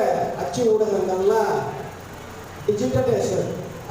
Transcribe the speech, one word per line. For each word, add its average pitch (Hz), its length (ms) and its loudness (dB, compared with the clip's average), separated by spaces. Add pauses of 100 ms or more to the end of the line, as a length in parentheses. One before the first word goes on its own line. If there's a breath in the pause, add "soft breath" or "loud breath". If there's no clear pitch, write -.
(440)
அச்சு 185 180 -2 (120)
ஊடகங்கள்லாம் 202 840 2 (1120)
டிஜிட்டலைசேஷன், 208 840 2 (400)